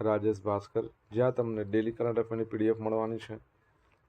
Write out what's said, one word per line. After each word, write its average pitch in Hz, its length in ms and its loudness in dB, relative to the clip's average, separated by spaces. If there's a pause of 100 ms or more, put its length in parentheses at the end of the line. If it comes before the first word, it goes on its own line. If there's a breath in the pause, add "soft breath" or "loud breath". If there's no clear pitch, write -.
રાજેશ 107 400 2
ભાસ્કર, 101 420 -2 (280)
જ્યાં 123 240 2
તમને 113 280 -2
ડેલી 110 280 0
કરંટ 117 280 0
અફેરની 113 240 -2
પી 110 140 -6
ડી 107 80 2
એફ 110 140 4
મળવાની 110 380 -2
છે, - 400 -14 (520)